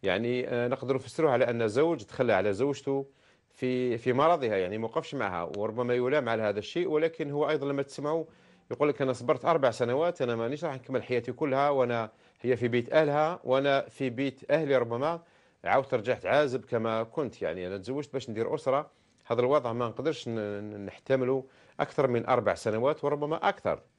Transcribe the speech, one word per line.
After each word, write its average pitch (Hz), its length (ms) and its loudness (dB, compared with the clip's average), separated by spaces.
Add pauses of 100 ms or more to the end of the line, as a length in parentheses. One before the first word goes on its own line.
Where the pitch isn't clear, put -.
يعني، 117 440 0
آه، 120 200 -2
نقدر 127 280 -2
نفسروها 139 380 0
على 123 160 4
أن 117 180 0
زوج 139 360 2
تخلى 120 300 0
على 101 200 4
زوجته 139 520 -2 (500)
في، 127 420 -2
في 120 160 0
مرضها، 135 440 4
يعني 95 200 -2
ما 110 80 -4
وقفش 151 300 -6
معها، 90 420 -4
وربما 113 360 -2
يلام 123 360 2
على 113 140 0
هذا 104 160 0
الشيء، 175 300 -4
ولكن 156 420 0
هو 147 180 0
أيضًا 139 180 0
لما 139 140 -2
تسمعوا 151 440 -4 (460)
يقول 143 180 2
لك: 143 120 0
"أنا 131 120 2
صبرت 123 320 0
أربع 139 260 4
سنوات، 135 500 0
أنا 120 140 0
مانيش 127 300 -4
راح 147 100 -4
نكمل 127 280 -6
حياتي 123 280 -2
كلها، 139 380 2
وأنا 120 400 2 (320)
هي 123 140 2
في 120 120 0
بيت 120 260 0
أهلها، 156 500 4
وأنا 135 460 2
في 131 200 -4
بيت 131 420 -4
أهلي 143 260 2
ربما 123 420 -2 (440)
عاودت 131 300 2
رجعت 113 320 -2
عازب 127 400 2
كما 113 380 -2
كنت، 117 380 -6
يعني 90 260 -4
أنا 95 100 -6
تزوجت 135 360 -8
باش 131 160 -8
ندير 113 260 -4
أسرة، 143 360 -2 (340)
هذا 120 160 0
الوضع 123 320 2
ما 120 140 -2
نقدرش 120 400 -6
ن-، 117 80 -4
ن-، 104 500 -6
نحتمله 131 580 0 (360)
أكثر 139 280 0
من 120 180 0
أربع 107 280 2
سنوات 117 500 -2
وربما 147 460 -2
أكثر." 92 300 -2 (200)